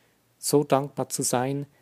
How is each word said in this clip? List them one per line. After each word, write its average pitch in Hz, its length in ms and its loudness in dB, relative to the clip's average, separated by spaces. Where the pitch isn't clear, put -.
So 147 240 2
dankbar 139 460 -2
zu - 120 -4
sein, 135 460 -2